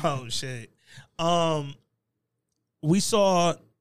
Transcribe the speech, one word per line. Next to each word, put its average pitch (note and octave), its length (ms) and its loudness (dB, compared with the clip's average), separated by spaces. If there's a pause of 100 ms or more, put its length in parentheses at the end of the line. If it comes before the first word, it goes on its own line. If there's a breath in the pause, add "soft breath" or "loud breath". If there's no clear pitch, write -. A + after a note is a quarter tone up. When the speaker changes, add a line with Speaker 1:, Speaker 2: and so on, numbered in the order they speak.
Speaker 1:
<laughs> - 40 -8
Speaker 2:
Oh, C3 240 -2
shit. A#2+ 420 -8 (480 loud breath)
Um, E3 560 0 (1080)
we E3+ 180 2
saw F#3 540 2 (260)